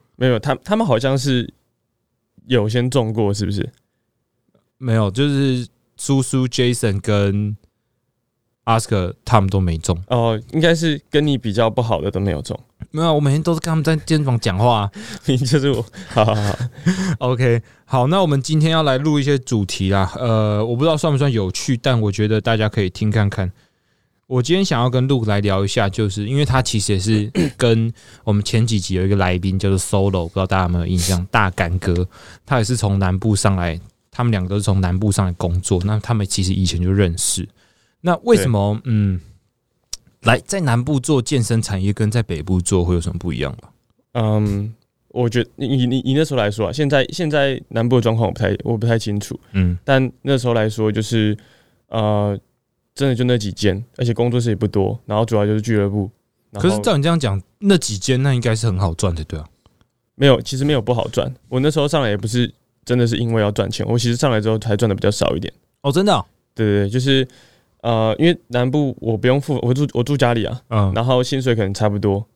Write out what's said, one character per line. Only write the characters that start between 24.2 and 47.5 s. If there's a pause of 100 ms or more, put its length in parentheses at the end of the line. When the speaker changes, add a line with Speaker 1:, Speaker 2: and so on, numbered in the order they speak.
Speaker 2:
我
今
天
想
要
跟
Luke
来
聊
一
下，
就
是
因
为
他
其
实
也
是 (140)
<clears throat>
跟 (320)
我
们
前
几
集
有
一
个
来
宾
叫
做
Solo，
不
知
道
大
家
有
没
有
印
象？
大
干
哥， (380)
他
也
是
从
南
部
上
来， (320)
他
们
两
个
都
是
从
南
部
上
来
工
作，
那
他
们
其
实
以
前
就
认
识。 (540)
那
为
什
么，
Speaker 1:
对。
Speaker 2:
嗯， (1000)
来，
在
南
部
做
健
身
产
业
跟
在
北
部
做
会
有
什
么
不
一
样
吧？ (440)
Speaker 1:
嗯， (360)
我
觉
得
以，
以，
以
那
时
候
来
说
啊，
现
在，
现
在 (100)